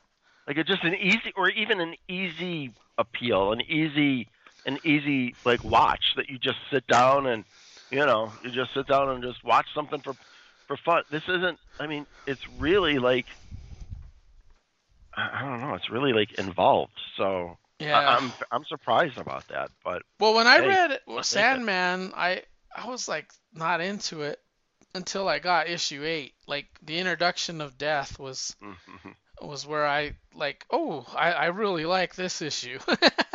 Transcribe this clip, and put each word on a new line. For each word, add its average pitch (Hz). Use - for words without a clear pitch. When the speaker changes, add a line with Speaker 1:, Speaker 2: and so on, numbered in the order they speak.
Speaker 1:
Like, 143
it's 156
just 190
an 170
easy, 208
or 185
even 214
an 165
easy 175
appeal, 107
an 117
easy, 143
an 139
easy, 143
like, 120
watch 113
that 131
you 131
just 127
sit 135
down 131
and, 113
you 143
know, 110
you 123
just 123
sit 135
down 139
and 127
just 123
watch 123
something 151
for, 135
for 143
fun. 165
This 156
isn't, 180
I 143
mean, 147
it's 135
really, 151
like, 127
I, 110
I 110
don't 127
know, 131
it's -
really, 127
like, 107
involved. 95
So, 92
I, 151
Speaker 2:
Yeah. 135
Speaker 1:
I'm, 127
I'm 127
surprised 135
about 69
that, 69
but 90
Speaker 2:
Well, 220
when 226
I 277
Speaker 1:
hey, -
Speaker 2:
read 370
Speaker 1:
I'll 226
take -
it. -
Speaker 2:
Sandman, 190
I, 180
I -
was, 254
like, 156
not 165
into 180
it -
until 190
I 156
got 165
issue 151
eight. 156
Like, 143
the 156
introduction 175
of 143
Death 143
was 131
Speaker 1:
Mm-hmm. 95
Speaker 2:
was 143
where 151
I, 147
like, 143
"Oh, 214
I, 160
I 151
really 180
like 180
this 180
issue." 131
<laughs> -